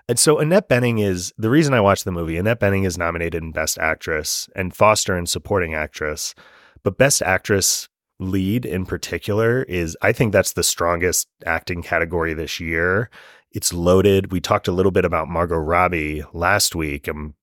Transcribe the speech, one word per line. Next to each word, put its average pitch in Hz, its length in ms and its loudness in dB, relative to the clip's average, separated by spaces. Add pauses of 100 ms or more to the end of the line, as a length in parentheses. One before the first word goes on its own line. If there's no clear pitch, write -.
and 120 100 2
so 151 200 4
Annette 175 280 2
Bening 120 340 2
is, 92 360 0
the 110 140 0
reason 143 220 4
I 117 80 6
watched 98 220 4
the 98 80 -4
movie, 82 240 -4
Annette 107 240 0
Bening 98 260 2
is 90 120 -2
nominated 85 460 -4
in 80 80 -8
Best 78 260 -4
Actress 80 800 -4
and 92 200 -6
Foster 104 400 0
in 87 120 -4
Supporting 87 480 -4
Actress, 76 580 -8 (500)
but 95 140 -2
Best 135 240 2
Actress - 680 0 (320)
lead 95 460 -2
in 90 220 -4
particular 107 760 -2
is, 85 380 -4
I 104 100 4
think 113 220 0
that's 95 200 2
the 85 100 -2
strongest 85 640 0 (180)
acting 85 380 -4
category 82 500 -2
this 78 260 -8
year. 87 520 -2 (400)
It's - 200 -4
loaded. 95 600 4
We 92 100 -2
talked - 260 0
a 98 40 0
little 92 200 4
bit 90 140 2
about 82 240 -2
Margot 85 280 -2
Robbie 78 680 0 (100)
last 92 420 0
week 76 320 -6
and 76 360 -8